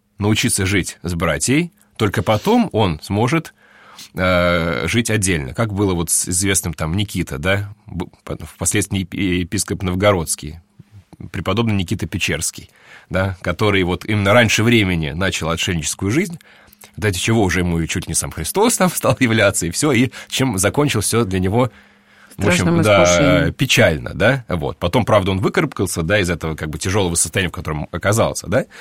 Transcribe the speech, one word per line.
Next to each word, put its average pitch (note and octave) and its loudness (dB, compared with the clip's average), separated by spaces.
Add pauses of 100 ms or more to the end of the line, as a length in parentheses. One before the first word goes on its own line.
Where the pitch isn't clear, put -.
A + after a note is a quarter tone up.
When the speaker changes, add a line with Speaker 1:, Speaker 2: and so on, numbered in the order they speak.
(180)
Speaker 1:
научиться G#2 0
жить F#2 -2
с F2 -4
братьей, F2 0 (260)
только G#2 0
потом G3+ 2
он F#2 0
сможет, A#2+ -2 (640)
э, F2 2
жить A#2 0
отдельно. F#2 0
Как A2+ -2
было G2 0
вот E2+ -2
с - -2
известным F2+ 0
там E2 -4
Никита, F#2 -4
да, G2+ -2 (120)
б-, F2 -8 (180)
по-, - -10 (100)
впоследствии - -2
епи-, F2+ -2
епископ F#2 -6
Новгородский, F2+ 0 (720)
преподобный G#2 -2
Никита F#2+ -2
Печерский, - -6 (400)
да, F#2 0
который G2 2
вот F2 -2
именно G#2 2
раньше A2+ 4
времени F#2 2
начал E2 -2
отшельническую E2+ -4
жизнь, E3 -2 (440)
в - -20
результате F#2+ -2
чего A2+ 2
уже F2+ 0
ему F2 0
и D#2+ -2
чуть - -6
не E2 -4
сам C#2+ -4
Христос G3+ 0
там F#3 2
<laughs> - -6
стал - 0
являться, A2 2
и E2+ -4
всё, D3 0
и A#2+ 2 (180)
чем A#2+ 0
закончилось G#2 0
всё A#2 0
для F#2+ -2
него, A2+ 0 (680)
в - 0
общем, F3 4
Speaker 2:
Страшным E3+ 4
Speaker 1:
да, G2+ 6
Speaker 2:
искушением. F2 4
Speaker 1:
печально, E2 2
да, B2 2
вот. D2 -4
Потом, G2 0
правда, F#2+ 2
он F#2 0
выкарабкался, G#2+ -2
да, G2 2
из F2+ 0
этого D#2+ -4
как D#2+ -6
бы D#2 -6
тяжёлого F#2 0
состояния, E2+ -2
в - -12
котором D#2 -6
оказался, F#2+ 0
да, G#2+ 0 (160)